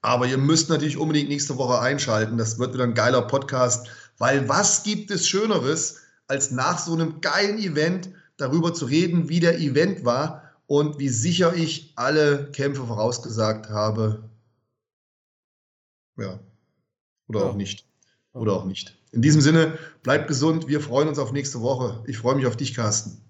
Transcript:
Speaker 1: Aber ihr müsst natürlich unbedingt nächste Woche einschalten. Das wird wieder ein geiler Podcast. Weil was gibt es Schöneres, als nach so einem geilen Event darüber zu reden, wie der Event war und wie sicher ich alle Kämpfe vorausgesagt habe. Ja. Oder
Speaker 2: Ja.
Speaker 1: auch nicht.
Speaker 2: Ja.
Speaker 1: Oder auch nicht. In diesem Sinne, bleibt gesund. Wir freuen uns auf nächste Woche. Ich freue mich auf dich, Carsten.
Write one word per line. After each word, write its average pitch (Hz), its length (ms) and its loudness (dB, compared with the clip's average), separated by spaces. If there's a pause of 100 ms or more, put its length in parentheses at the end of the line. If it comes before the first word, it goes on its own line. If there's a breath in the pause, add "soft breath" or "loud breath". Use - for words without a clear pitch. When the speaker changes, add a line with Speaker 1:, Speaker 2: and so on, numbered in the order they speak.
Speaker 1:
Aber 123 240 2
ihr 131 120 0
müsst 156 320 2
natürlich 147 260 0
unbedingt 147 320 0
nächste 143 280 -4
Woche 123 240 0
einschalten. 117 560 0
Das 113 220 -2
wird 123 160 -4
wieder 127 100 0
ein 120 100 0
geiler 117 280 4
Podcast. 127 640 -2 (300 loud breath)
Weil 127 300 0
was 190 340 2
gibt 208 280 -4
es 180 180 -2
Schöneres, 185 720 0 (260 loud breath)
als 135 240 -2
nach 135 280 -2
so 170 140 -4
einem 160 280 -2
geilen 202 380 0
Event 175 520 -2 (280 loud breath)
darüber 160 360 0
zu 151 120 -6
reden, 160 420 2
wie 170 120 0
der 170 180 4
Event 156 460 0
war 131 380 0 (240 loud breath)
und 147 320 2
wie 139 120 -2
sicher 165 440 2
ich - 420 -4
alle 143 540 2
Kämpfe 135 360 -4
vorausgesagt 110 800 -2
habe. 107 600 -2 (1900)
Ja. 95 240 -10 (880)
Oder 107 120 -2
Speaker 2:
Ja. 98 60 2
Speaker 1:
auch 107 80 -2
nicht. 101 320 -8 (480)
Speaker 2:
Ja. 127 60 -12
Speaker 1:
Oder 107 140 2
auch 90 100 -4
nicht. - 320 -8 (160)
In 120 100 2
diesem 151 180 8
Sinne, 160 360 6 (260 loud breath)
bleibt - 260 0
gesund. 156 400 0
Wir 147 120 0
freuen 143 280 0
uns 147 100 -4
auf 127 140 -4
nächste 139 280 -6
Woche. 127 460 -2
Ich 117 120 -8
freue 127 180 2
mich 131 100 2
auf 113 100 0
dich, - 180 -6
Carsten. - 560 -2